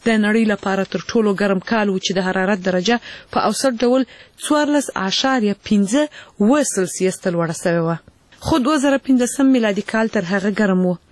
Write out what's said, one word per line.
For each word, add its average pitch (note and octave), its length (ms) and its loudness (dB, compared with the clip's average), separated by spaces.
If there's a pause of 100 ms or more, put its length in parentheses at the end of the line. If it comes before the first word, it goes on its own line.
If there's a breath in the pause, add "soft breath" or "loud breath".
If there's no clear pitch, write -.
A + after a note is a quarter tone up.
د A#3 40 2 (140)
نړۍ G#3+ 200 2 (100)
لپاره G3 300 -2 (100)
تر F3 180 -6
ټولو G#3+ 200 2 (100)
ګرم G3 280 0
کال G#3+ 200 0
و F#3+ 160 -2
چې - 120 -4
د F#3+ 100 -2
حرارت F#3 380 -2
درجه F#3 320 0 (380 loud breath)
په C4 120 2
اوسط A3+ 360 -2
ډول B3 200 2 (440 loud breath)
څوارلس D4 420 0 (140)
اعشاریه G#3 520 0 (120)
پنځه G#3 340 2 (400 loud breath)
اووه C4+ 320 4
سلسیس F#3 500 -2
ته F#3+ 120 0
لوړه E3+ 280 -2
سوې E3+ 240 0
وه. E3 100 -2 (480)
خو D#4+ 200 2
دوه D4+ 180 2
زره C#4 240 2
پنځلسم C4 480 2
میلادي G#3 380 0
کال A3 240 0
تر F3 160 -2
هغه G3+ 260 0
ګرم F#3 260 2
و. F3+ 140 -2 (120)